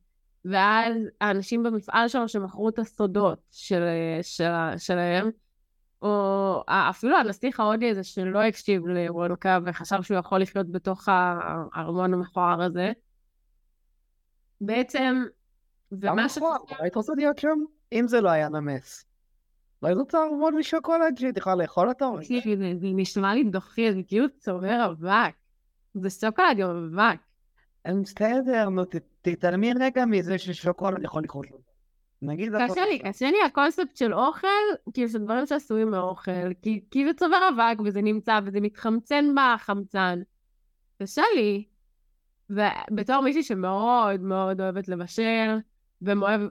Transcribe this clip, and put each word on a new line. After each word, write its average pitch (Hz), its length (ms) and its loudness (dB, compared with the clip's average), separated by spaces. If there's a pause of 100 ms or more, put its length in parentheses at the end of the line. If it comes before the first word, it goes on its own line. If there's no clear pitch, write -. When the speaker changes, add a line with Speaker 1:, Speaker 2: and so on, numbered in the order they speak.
(460)
Speaker 1:
ואז 208 500 2 (260)
האנשים 208 420 0
במפעל 226 440 0
שלו 233 200 0
שמכרו 202 420 -2
את 220 100 -4
הסודות 202 600 0 (120)
של, 175 320 -2 (380)
של, 170 300 -2 (260)
שלהם, 175 520 0 (720)
או 196 680 0
ה-, 170 220 2
אפילו 254 280 2
הנסיך 247 420 -2
ההודי 226 300 2
הזה 196 140 -2
שלא 185 360 -2
הקשיב 202 480 0
לוונקה 175 800 0
וחשב 185 360 -4
שהוא 190 160 -2
יכול 190 240 0
לחיות 185 300 -2
בתוך 185 380 -4
ה-, 180 300 2 (340)
הארמון 175 400 -2
המכוער 175 480 0
הזה. 180 300 -2 (1700)
בעצם, 254 640 0 (680)
Speaker 2:
למה 196 220 -2
Speaker 1:
ומה 220 120 2
Speaker 2:
מכוער? 311 320 -2 (100)
Speaker 1:
שחשב - 140 -12
Speaker 2:
היית 175 140 -2
רוצה 220 220 -2
להיות 294 200 0
שם? 302 220 0 (320)
אם 233 160 2
זה 233 140 4
לא 190 80 4
היה 156 200 2
נמס. 147 560 -6 (760)
לא 151 60 -2
היית 180 120 2
רוצה 277 240 -2
ארמון 311 320 0
משוקולד 320 600 0
שהיית 254 200 -4
יכולה 190 180 0
לאכול 180 340 2
אותו? 247 280 -2
Speaker 1:
תקשיבי, 214 400 -2
זה, 190 220 -2
זה 190 160 -4
נשמע 196 380 0
לי 269 100 2
דוחי, 208 500 0
זה 190 140 -2
כאילו 233 200 2 (100)
צובר 202 540 -2
אבק. 175 440 0 (580)
זה 190 160 -4
שוקולד 220 500 2
עם 175 400 -2
אבק. 208 200 4 (680)
Speaker 2:
בסדר, 220 840 0
נו, 185 160 0
ת-, 180 100 -10 (260)
תתעלמי 180 580 0
רגע 254 260 2
מזה 190 320 2
ששוקולד 180 640 -4
יכול 156 200 -4
לקרות 143 280 -10
לו. 139 60 -20 (640)
נגיד, 170 320 -4 (160)
Speaker 1:
קשה 370 160 -2
לי, 403 140 0
קשה 247 320 -2
לי 392 140 4
הקונספט 285 500 0
של 226 180 0
אוכל, 262 340 0 (460)
כאילו, 240 160 -2
של 226 80 -4
דברים 220 280 -2
שעשויים 226 460 0
מאוכל, 185 720 -4
כי, 220 300 -2
כי 277 140 2
זה 320 80 2
צובר 370 360 4
אבק, 233 360 2
וזה 202 160 0
נמצא, 214 440 2
וזה 202 160 -2
מתחמצן 226 640 0 (100)
בחמצן. 202 840 0 (800)
קשה 233 220 0 (120)
לי, 208 300 2 (840)
ובתור 208 720 0
מישהי 285 220 2
שמאוד 202 800 0
מאוד 190 400 -2
אוהבת 190 260 -4
לבשל, 220 720 -2 (440)
ומאוד, 202 380 2 (120)